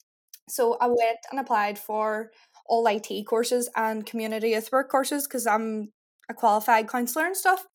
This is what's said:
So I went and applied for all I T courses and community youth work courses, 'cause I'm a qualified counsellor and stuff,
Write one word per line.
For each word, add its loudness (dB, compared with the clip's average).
So 0
I 4
went 2
and -4
applied 0
for -4
all 2
I 4
T -6
courses 0
and -2
community -4
youth -2
work 0
courses, 0
'cause -4
I'm -2
a -10
qualified 4
counsellor -2
and -4
stuff, 2